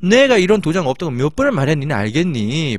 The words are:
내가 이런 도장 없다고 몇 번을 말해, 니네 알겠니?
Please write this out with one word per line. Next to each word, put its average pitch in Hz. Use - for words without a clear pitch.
내가 247
이런 196
도장 170
없다고 170
몇 131
번을 277
말해, 147
니네 147
알겠니? 123